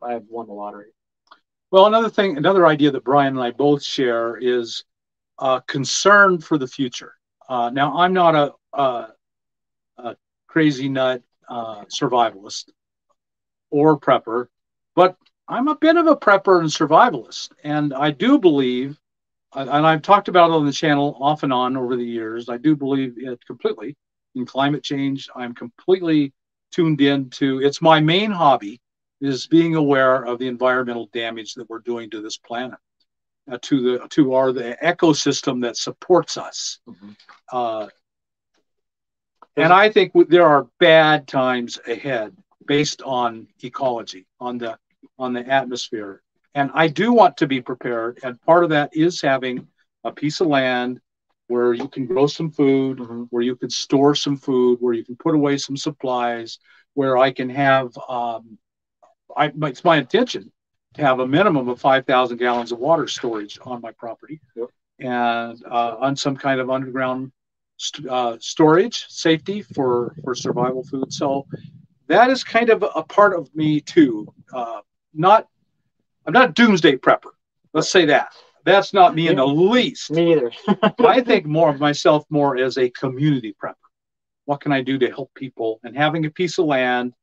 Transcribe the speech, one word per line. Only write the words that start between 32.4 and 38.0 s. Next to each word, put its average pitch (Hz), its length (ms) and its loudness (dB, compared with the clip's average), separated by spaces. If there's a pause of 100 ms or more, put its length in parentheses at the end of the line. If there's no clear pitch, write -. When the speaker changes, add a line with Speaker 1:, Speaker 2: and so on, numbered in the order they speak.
Speaker 2:
uh, 120 120 -12
to 135 200 -2 (180)
the, - 100 -18
to 131 240 2
our, 131 180 2
the 120 320 -8
ecosystem 147 800 0
that 117 160 -4
supports - 600 0
us. - 420 -12 (100)
Speaker 1:
Mm-hmm. 101 200 -20 (420)
Speaker 2:
Uh, 113 360 -6 (1700)